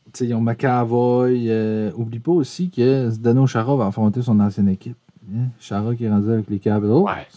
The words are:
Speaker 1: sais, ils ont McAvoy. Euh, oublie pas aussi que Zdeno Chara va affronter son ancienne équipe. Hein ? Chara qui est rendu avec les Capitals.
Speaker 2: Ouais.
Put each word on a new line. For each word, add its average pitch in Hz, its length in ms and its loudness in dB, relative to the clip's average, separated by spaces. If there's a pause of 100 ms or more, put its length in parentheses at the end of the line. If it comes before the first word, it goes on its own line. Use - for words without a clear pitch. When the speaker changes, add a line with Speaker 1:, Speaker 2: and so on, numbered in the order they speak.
(140)
Speaker 1:
sais, - 120 -4
ils 120 80 -2
ont 113 80 -2
McAvoy. 123 1080 0
Euh, 110 460 -2
oublie 117 240 -8
pas 156 120 -2
aussi 175 380 -2
que 131 400 2
Zdeno 117 380 2
Chara 123 280 0
va 123 120 0
affronter 107 340 0
son 113 180 2
ancienne 101 300 2
équipe. 117 280 -6 (360)
Hein ? 120 120 -2 (160)
Chara 104 340 -4
qui 117 100 -8
est 110 40 -2
rendu 104 220 2
avec 110 180 -2
les 101 100 -2
Capitals. 104 320 0
Speaker 2:
Ouais. 135 460 2